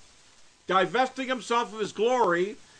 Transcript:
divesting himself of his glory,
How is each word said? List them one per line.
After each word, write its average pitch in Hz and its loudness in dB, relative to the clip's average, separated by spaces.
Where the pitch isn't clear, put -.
divesting 226 0
himself 233 -2
of 220 -10
his 190 -4
glory, 208 2